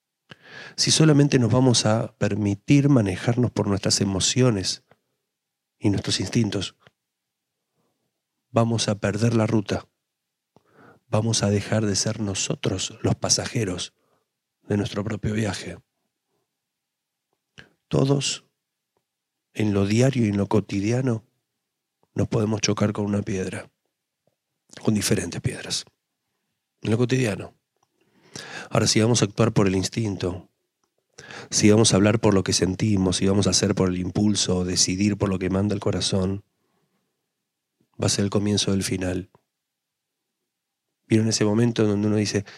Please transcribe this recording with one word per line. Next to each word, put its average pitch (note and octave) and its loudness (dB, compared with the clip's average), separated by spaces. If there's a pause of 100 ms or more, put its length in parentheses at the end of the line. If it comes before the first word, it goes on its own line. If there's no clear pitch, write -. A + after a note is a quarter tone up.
(760)
Si - 0
solamente C#3+ 6
nos A2+ 2
vamos B2+ 4
a G#2+ -2
permitir G#2 2
manejarnos A2+ 2
por G#2 -2
nuestras G2+ 0
emociones G2 0 (960)
y G#2+ 2
nuestros F#2+ -2
instintos, G2+ -2 (1700)
vamos A#2 0
a G#2 0
perder G#2 0
la A2 2
ruta. G#2 -2 (1200)
Vamos A2 0
a G2+ 2
dejar G#2 0
de G2+ 0
ser G#2+ -4
nosotros G#2 -4
los - 0
pasajeros F#2 -4 (720)
de G#2+ 0
nuestro G2+ -4
propio G#2 -4
viaje. G#2+ -6 (2000)
Todos, C#3 0 (1080)
en G#2+ -2
lo G2 2
diario A#2+ 2
y G#2 2
en G2+ -2
lo G2+ 0
cotidiano, A2 -2 (880)
nos - -2
podemos G#2+ -2
chocar G#2 0
con G#2+ -4
una G#2 -2
piedra, F#2 -8 (1120)
con A2 0
diferentes F#2+ -2
piedras, - -8 (1000)
en G#2+ -4
lo A2+ 2
cotidiano. B2 -2 (1160)
Ahora, - 2
si A2 2
vamos A2+ 4
a G#2 4
actuar A2+ 0
por G#2 2
el F#2 2
instinto, F#2+ -4 (1040)
si G#2 4
vamos G#2+ 6
a G2+ 4
hablar G#2+ 4
por G#2 4
lo F#2+ 2
que F#2+ -4
sentimos, F#2+ 0
si F#2+ 0
vamos G2 2
a F#2+ 2
hacer G2 0
por F#2+ 2
el F2+ -2
impulso, F#2+ 0
o F2+ -2
decidir F#2 0
por G2+ -2
lo F#2+ -2
que F#2 -4
manda G2+ 0
el G2+ -6
corazón, G2 -2 (1600)
va G#2 0
a G2 2
ser G2+ 0
el G2 -2
comienzo G2+ 0
del F#2+ 0
final. F#2 -4 (1800)
¿Vieron A2 2
ese A2 0
momento A2+ 2
en G#2+ 4
donde G2+ 0
uno G#2 2
dice, G#2 -2 (140)